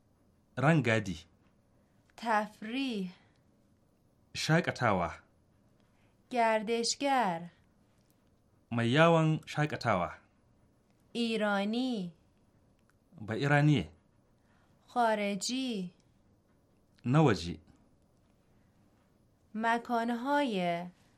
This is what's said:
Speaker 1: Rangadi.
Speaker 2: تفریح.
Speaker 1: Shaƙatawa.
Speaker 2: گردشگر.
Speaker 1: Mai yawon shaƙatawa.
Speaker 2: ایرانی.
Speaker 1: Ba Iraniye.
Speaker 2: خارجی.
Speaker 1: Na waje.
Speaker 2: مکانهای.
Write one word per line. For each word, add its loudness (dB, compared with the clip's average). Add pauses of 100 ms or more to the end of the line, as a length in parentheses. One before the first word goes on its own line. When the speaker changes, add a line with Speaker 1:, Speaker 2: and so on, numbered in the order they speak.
(560)
Speaker 1:
Rangadi. 2 (1000)
Speaker 2:
تفریح. -4 (1200)
Speaker 1:
Shaƙatawa. 0 (1200)
Speaker 2:
گردشگر. 0 (1200)
Speaker 1:
Mai -2
yawon 4
shaƙatawa. -2 (1000)
Speaker 2:
ایرانی. -2 (1080)
Speaker 1:
Ba -6
Iraniye. 4 (1040)
Speaker 2:
خارجی. -2 (1120)
Speaker 1:
Na 4
waje. 2 (2000)
Speaker 2:
مکانهای. 0 (320)